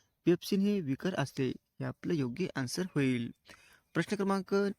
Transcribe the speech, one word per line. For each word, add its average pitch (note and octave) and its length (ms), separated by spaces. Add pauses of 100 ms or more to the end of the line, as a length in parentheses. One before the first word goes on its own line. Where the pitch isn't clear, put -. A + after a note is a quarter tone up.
(240)
पेप्सिन F3+ 360
हे G3+ 200
विकर D3+ 340
असते, C3+ 340
हे - 360
आपलं E3 300
योग्य C#3 320 (100)
आन्सर C3+ 260 (120)
होईल. B2+ 360 (640)
प्रश्न E3+ 220
क्रमांक G3 380 (240)